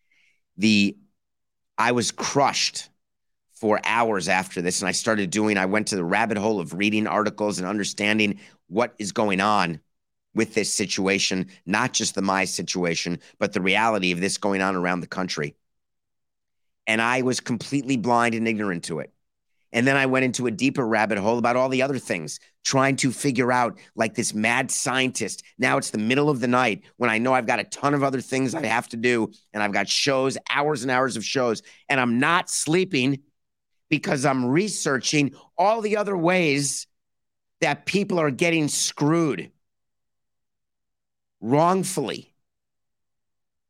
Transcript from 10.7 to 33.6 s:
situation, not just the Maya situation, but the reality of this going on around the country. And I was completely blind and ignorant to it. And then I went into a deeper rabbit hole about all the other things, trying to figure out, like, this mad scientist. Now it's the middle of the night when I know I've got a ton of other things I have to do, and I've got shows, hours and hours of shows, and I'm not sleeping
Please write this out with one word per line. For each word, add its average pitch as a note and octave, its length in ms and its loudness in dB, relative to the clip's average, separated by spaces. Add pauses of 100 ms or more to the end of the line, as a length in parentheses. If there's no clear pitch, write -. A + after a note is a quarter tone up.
situation, F#2+ 800 -2 (140)
not A2 300 0
just G#2+ 200 -2
the G2 60 -4
Maya F#2+ 260 2
situation, F2 720 -4 (200)
but G2+ 160 -2
the F#2+ 80 -2
reality G2 500 2
of F2 80 -2
this F#2+ 160 -2
going G2 240 -2
on F#2+ 160 0
around F2+ 240 -2
the E2 60 -10
country. D#2+ 500 -8 (1300)
And A2 140 2
I B2 220 2
was B2 180 0
completely C3 560 -2
blind A#2 380 2
and A2+ 120 -2
ignorant G#2 380 -2
to E2 140 -6
it. - 120 -10 (640)
And A#2+ 140 2
then C3+ 100 4
I C3+ 80 2
went C3 220 2
into B2 200 -2
a A#2+ 40 0
deeper A#2+ 360 -2
rabbit G#2+ 300 2
hole A2 220 0
about A#2+ 180 2
all C3 140 2
the C3 100 0
other C3 180 0
things, E2+ 400 -6 (240)
trying C3+ 340 2
to C3 140 2
figure B2 400 0
out, B2 280 0 (160)
like, A2 200 0
this A2 200 -2
mad A#2 360 0
scientist. B2+ 720 -2 (140)
Now C3+ 220 2
it's - 120 -6
the A2+ 80 -4
middle C3 300 2
of C#3 120 0
the B2 80 -2
night B2 360 2 (140)
when B2 100 2
I A2 80 2
know B2 160 2
I've B2+ 140 0
got A#2+ 120 0
a G2+ 60 -2
ton - 300 0
of C#3 80 2
other C3+ 180 0
things C3 340 -2
I A2 120 -4
have A2+ 220 0
to A#2 100 -8
do, A2+ 340 2 (220)
and G#2+ 80 -2
I've G#2 100 0
got G2+ 160 -2
shows, C3+ 480 0 (140)
hours C#3+ 320 0
and C3 80 -2
hours B2+ 260 0
of G#2+ 80 -6
shows, B2 380 -2 (260)
and C#3+ 100 2
I'm B2 200 2
not E3 320 2
sleeping D3+ 720 0 (640)